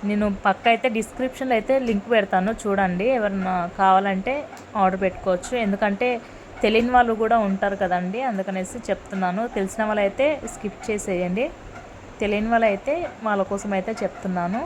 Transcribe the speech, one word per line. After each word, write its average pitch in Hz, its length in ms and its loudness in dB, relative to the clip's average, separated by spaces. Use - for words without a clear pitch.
నేను 208 180 2
పక్క 190 280 2
అయితే 226 160 2
డిస్క్రిప్షన్లో 254 600 -4
అయితే 226 160 0
లింక్ 202 260 0
పెడతాను, 196 380 2
చూడండి. 196 460 2
ఎవరన్నా 196 380 0
కావాలంటే 190 540 4
ఆర్డర్ 190 220 4
పెట్టుకోవచ్చు, 180 480 0
ఎందుకంటే 202 440 0
తెలియని 240 320 4
వాళ్ళు 240 180 6
కూడా 226 140 4
ఉంటారు 196 360 0
కదండి, 180 460 -2
అందుకనేసి 190 500 -4
చెప్తున్నాను. 190 540 -2
తెలిసిన 196 340 -2
వాళ్ళైతే 208 360 2
స్కిప్ - 340 -8
చేసేయండి, 190 560 -2
తెలియని 214 320 0
వాళ్ళైతే 226 400 2
వాళ్ళ 202 160 2
కోసం 202 260 -4
అయితే 208 140 -4
చెప్తున్నాను. 185 640 -4